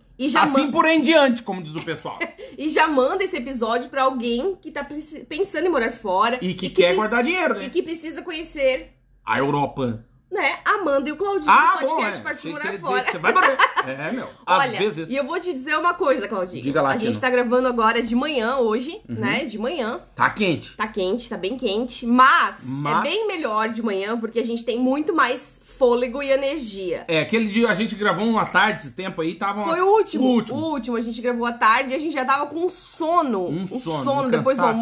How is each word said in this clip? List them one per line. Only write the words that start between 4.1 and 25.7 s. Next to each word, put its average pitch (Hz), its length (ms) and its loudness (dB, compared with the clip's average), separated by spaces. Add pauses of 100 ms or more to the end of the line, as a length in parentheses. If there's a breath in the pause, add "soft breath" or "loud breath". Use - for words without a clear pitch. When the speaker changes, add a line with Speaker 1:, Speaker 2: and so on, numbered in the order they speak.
Speaker 1:
que 311 120 -18
tá 285 120 -8
preci-, 302 420 -12
pensando 320 420 -2
em - 20 2
morar 233 220 2
fora. 214 460 0
Speaker 2:
E 180 180 -4
que 185 100 -8
Speaker 1:
e 175 40 -6
que - 20 -
Speaker 2:
quer 185 140 6
Speaker 1:
preci-, 180 100 4
Speaker 2:
guardar 214 280 2
dinheiro, 330 300 0
né? 202 120 -8
Speaker 1:
e 262 40 -10
que 349 140 -2
precisa 320 400 -10
conhecer 302 680 -2 (300)
Speaker 2:
A 113 140 0
Europa. 135 680 0 (280)
Speaker 1:
Né? 339 240 -2 (100)
Amanda 311 420 2
e 302 40 -4
o 302 60 -8
Claudinho, 392 340 0
Speaker 2:
Ah, 311 280 6
Speaker 1:
do 277 80 0
podcast 208 340 -2
Speaker 2:
bom, 320 60 -12
é. 302 60 -4
Speaker 1:
Partir 262 60 -16
Speaker 2:
Achei 320 140 -10
que 302 40 -10
Speaker 1:
Morar - 60 -6
Speaker 2:
você - 80 -4
ia - 60 -6
dizer 339 100 -10
Speaker 1:
Fora. 254 160 0
Speaker 2:
que - 80 -2
você 370 80 -4
vai 196 140 2
morrer. 311 240 4 (280)
Speaker 1:
<laughs> - 20 -12
Speaker 2:
É, 143 240 -6
meu. 226 160 -6 (180)
Às 185 140 4
Speaker 1:
Olha, 247 200 0
Speaker 2:
vezes. 165 300 -2
Speaker 1:
e 247 60 -4
eu 277 100 0
vou 330 140 -4
te 349 140 -6
dizer 285 240 -2
uma 349 160 2
coisa, 311 340 0
Claudinho. 180 360 -6
Speaker 2:
Diga 143 180 2
lá, 139 80 2
Speaker 1:
A 135 80 0
gente 220 160 -2
Speaker 2:
Tina. 107 80 -6
Speaker 1:
tá 254 80 2
gravando 247 400 2
agora 233 320 2
de 226 140 -2
manhã, 262 420 0
hoje, 269 500 0
Speaker 2:
Uhum. 120 80 -8
Speaker 1:
né? 220 300 -2
De 214 120 -8
manhã. 254 440 -4 (140)
Speaker 2:
Tá 127 160 4
quente. 170 440 -2
Speaker 1:
Tá 214 120 -4
quente, 214 420 -4
tá 202 80 -6
bem 190 180 -4
quente. 240 500 -4
Mas, 254 580 4
Speaker 2:
Mas 147 360 -2
Speaker 1:
é 233 100 0
bem 427 180 -2
melhor 233 420 -2
de 226 140 -6
manhã, 208 360 -2
porque 220 200 -4
a 214 40 2
gente 233 220 -6
tem 233 140 -2
muito 285 360 0
mais 269 460 -2 (160)